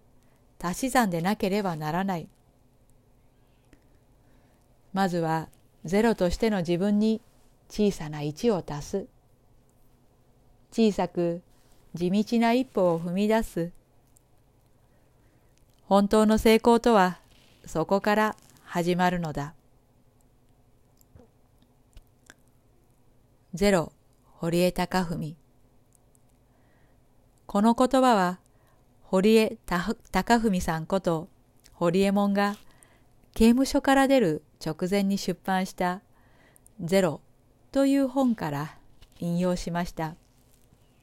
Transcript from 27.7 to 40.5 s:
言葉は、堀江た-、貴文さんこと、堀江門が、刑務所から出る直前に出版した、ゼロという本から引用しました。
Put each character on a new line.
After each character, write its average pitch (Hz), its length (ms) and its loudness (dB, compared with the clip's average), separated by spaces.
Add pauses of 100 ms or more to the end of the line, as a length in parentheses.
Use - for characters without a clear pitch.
言 254 280 2
葉 247 140 4
は、 185 240 0 (640)
堀 196 340 4
江 220 280 0
た-、 180 300 -4 (160)
貴 226 280 2
文 196 220 0
さ 165 160 -4
ん 160 80 -8
こ 196 140 -2
と、 170 280 -2 (460)
堀 175 280 0
江 196 100 2
門 202 220 0
が、 202 220 0 (800)
刑 226 160 6
務 254 160 4
所 277 160 0
か 269 140 2
ら 269 120 4
出 269 120 4
る 160 240 0 (220)
直 160 240 -6
前 202 140 0
に 196 140 -2
出 185 280 -6
版 190 200 -2
し - 80 -12
た、 180 280 -6 (800)
ゼ 185 200 2
ロ 160 200 -2 (500)
と 277 140 2
い 277 120 2
う 269 100 2
本 254 260 0
か 170 160 -6
ら 143 280 -8 (420)
引 170 200 -4
用 180 160 0
し 180 160 -8
ま 175 140 -4
し - 60 -10
た。 160 240 -10 (880)